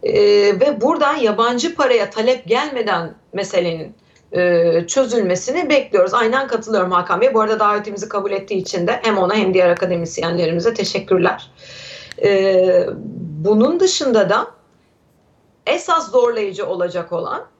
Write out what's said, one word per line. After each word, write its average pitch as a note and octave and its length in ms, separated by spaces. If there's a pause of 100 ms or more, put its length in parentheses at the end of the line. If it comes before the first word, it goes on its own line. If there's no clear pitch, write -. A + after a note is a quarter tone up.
e, - 100 (480)
ve C4+ 200
buradan D4 360
yabancı A#3+ 580
paraya A#3+ 360
talep B3 360
gelmeden A3 680 (180)
meselenin, F3 640 (380)
e, E3+ 540
çözülmesini B3 840
bekliyoruz. C4+ 440
Aynen B3 320
katılıyorum A3 440
Hakan F3+ 300
Bey. B3 140
Bu A3 60
arada G#3+ 200
davetimizi G#3 480
kabul G3+ 220
ettiği G3 260
için F3+ 300
de - 160
hem G#3+ 160
ona F#3 160
hem F#3+ 200
diğer F3+ 160
akademisyenlerimize E3+ 1040
teşekkürler. - 760 (720)
E, F#3 640 (580)
bunun A#3 360
dışında B3+ 500
da A#3+ 160 (1200)
esas E4 440
zorlayıcı G#3+ 560
olacak F3 460
olan - 300 (180)